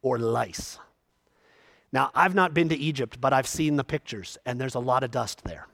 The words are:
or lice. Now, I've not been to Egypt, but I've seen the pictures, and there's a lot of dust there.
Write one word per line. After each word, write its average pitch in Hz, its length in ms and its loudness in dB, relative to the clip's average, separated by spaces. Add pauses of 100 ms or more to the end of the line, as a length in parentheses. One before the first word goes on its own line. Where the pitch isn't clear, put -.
or 127 160 2
lice. 117 600 -2 (1120)
Now, 135 220 2
I've 185 200 4
not 180 200 4
been 165 140 4
to 156 80 2
Egypt, 135 440 -4
but 135 120 4
I've 135 140 2
seen 151 300 0
the 139 80 0
pictures, - 600 -8
and 123 160 -4
there's 131 140 -4
a 123 60 -2
lot 127 240 2
of 123 60 -4
dust 120 340 -4
there. - 300 -10